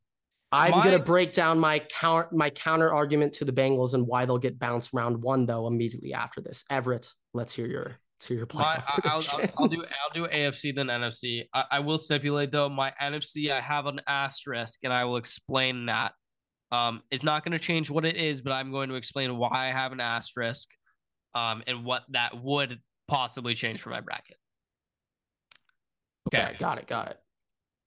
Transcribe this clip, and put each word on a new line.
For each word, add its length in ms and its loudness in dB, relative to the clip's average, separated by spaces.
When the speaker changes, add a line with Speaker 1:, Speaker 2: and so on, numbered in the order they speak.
Speaker 1:
I'm 180 8
Speaker 2:
My 140 8
Speaker 1:
gonna 160 8
break 320 4
down 260 4
my 220 4
counter, 520 2
my 180 4
counter 400 2
argument 440 4
to 100 -4
the 80 -2
Bengals 420 4
and 120 4
why 180 2
they'll 140 2
get 220 -2
bounced 320 -2
round 280 0
one, 240 2
though, 220 -2
immediately 480 -2
after 260 -6
this. 300 -10
Everett, 420 -2
let's 180 -4
hear 140 -6
your, 320 -6
let's 120 -14
hear 100 -2
your 160 -4
Speaker 2:
My, 220 2
Speaker 1:
playoff 100 -6
Speaker 2:
I, 180 0
I'll, 180 2
I'll, 260 0
I'll 100 4
do, 80 0
Speaker 1:
predictions. 180 -6
Speaker 2:
I'll 100 -4
do 120 -2
A 200 0
F 80 0
C, 160 -6
then 180 -2
N 140 0
F 120 -2
C. 380 -6
I, 200 2
I 80 2
will 180 0
stipulate, 540 0
though, 160 2
my 300 -2
N 160 -2
F 100 -4
C, 260 -2
I 100 0
have 260 -2
an 200 -6
asterisk, 760 -4
and 80 0
I 120 2
will 120 -2
explain 680 -2
that. 260 -2
Um, 400 0
it's 140 -4
not 200 2
gonna 140 -2
change 320 0
what 160 2
it 100 0
is, 240 -2
but 120 -4
I'm 180 -4
going 180 -4
to 60 -6
explain 420 -2
why 160 2
I 200 0
have 180 -2
an 100 -8
asterisk, 680 -4
um, 320 -2
and 180 -6
what 260 -4
that 300 -2
would 380 -2
possibly 460 0
change 260 -4
for 100 -14
my 100 -6
bracket. 360 -12
Speaker 1:
Okay, 160 2
Speaker 2:
Okay. 160 -6
Speaker 1:
got 180 0
it, 80 -12
got 220 -4
it. 100 -12